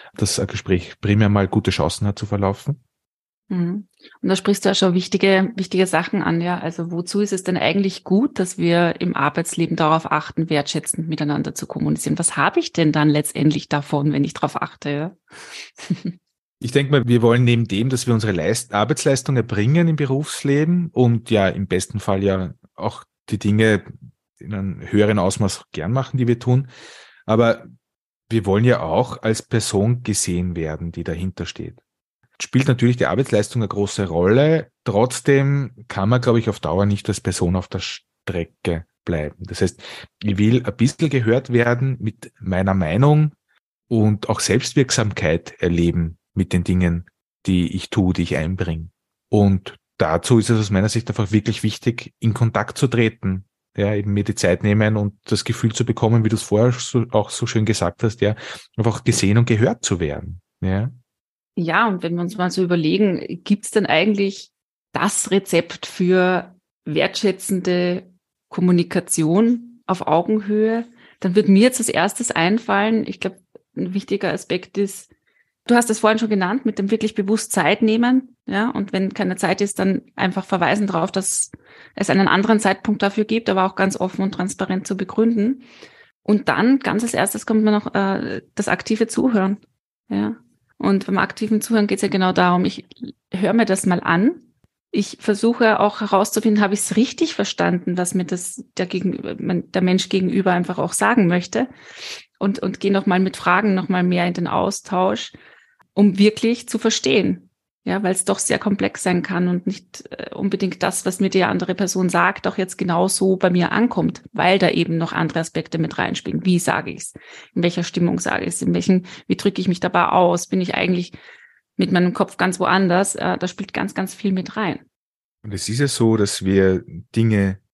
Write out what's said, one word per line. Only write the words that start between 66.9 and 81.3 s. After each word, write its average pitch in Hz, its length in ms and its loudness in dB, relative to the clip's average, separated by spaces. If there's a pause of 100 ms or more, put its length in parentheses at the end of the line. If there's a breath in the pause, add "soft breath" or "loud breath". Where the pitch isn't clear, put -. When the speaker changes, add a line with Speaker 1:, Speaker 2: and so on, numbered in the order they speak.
Speaker 2:
Kommunikation 175 1400 0
auf 180 180 -4
Augenhöhe? 214 800 0 (340 soft breath)
Dann 180 160 -2
wird 202 140 4
mir 196 140 8
jetzt 254 180 4
als 214 80 -2
erstes - 420 -2
einfallen, 208 800 0
ich - 100 -12
glaub, 190 200 -8 (380)
ein 180 160 -4
wichtiger 196 400 -2
Aspekt - 460 -6
ist, - 340 -6 (540)
du 240 80 4
hast 240 160 4
es 220 80 0
vorhin 220 220 2
schon 220 100 -2
genannt, 202 340 0
mit 214 140 -2
dem 196 140 -2
wirklich 214 240 -2
bewusst 208 340 -2
Zeit 190 320 2
nehmen, 240 540 2 (100)
ja, 208 240 -2
und 202 220 -6
wenn 190 200 -2
keine 185 220 -2
Zeit 190 260 -2
ist, 202 200 -2
dann 190 220 0 (120)
einfach 185 300 -2
verweisen 185 420 0
darauf, 185 240 -2
dass - 400 -4 (460 loud breath)